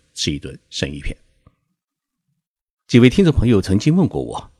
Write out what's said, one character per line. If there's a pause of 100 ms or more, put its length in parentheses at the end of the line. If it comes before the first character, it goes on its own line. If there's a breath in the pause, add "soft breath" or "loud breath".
(140)
吃
一
顿 (100)
生
鱼
片。 (1700)
几
位
听
众
朋
友
曾
经
问
过
我